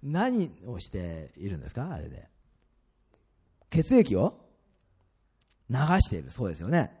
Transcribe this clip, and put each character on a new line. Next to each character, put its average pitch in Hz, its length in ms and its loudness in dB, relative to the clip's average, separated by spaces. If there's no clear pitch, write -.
何 185 500 0
を 113 140 -8
し - 100 -14
て 82 480 -8
い 92 100 -6
る 92 80 -6
ん 71 40 -8
で 65 80 -14
す 73 60 -16
か？ 151 160 -6
あ 147 60 -8
れ 78 140 -10
で。 - 180 -18
血 160 260 4
液 135 200 6
を 101 220 2
流 123 60 -2
し - 100 2
て 98 60 -4
い 80 60 -6
る。 67 80 -14
そ 120 140 -6
う 95 60 -2
で 82 60 -8
す 78 40 -12
よ 85 80 -6
ね。 160 320 2